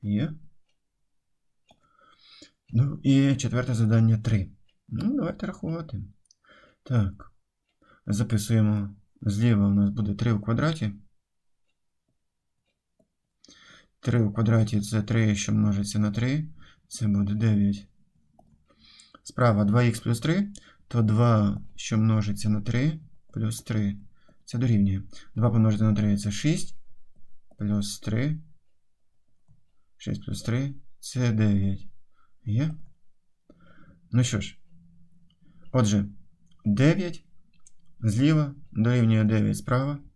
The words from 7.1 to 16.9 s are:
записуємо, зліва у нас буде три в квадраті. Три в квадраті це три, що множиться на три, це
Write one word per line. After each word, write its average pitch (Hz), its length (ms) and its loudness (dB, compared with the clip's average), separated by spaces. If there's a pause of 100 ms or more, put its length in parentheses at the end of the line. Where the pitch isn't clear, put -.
записуємо, 107 920 0 (260)
зліва 107 460 2
у 101 60 2
нас 101 160 4
буде 101 260 -4
три 113 180 0
в 104 80 -2
квадраті. 117 520 -2 (3000)
Три 117 240 0
в 104 100 0
квадраті 110 480 2
це 107 200 -2
три, 107 340 2
що 101 180 -4
множиться 104 460 0
на 104 120 2
три, 131 360 -2 (400)
це - 200 -6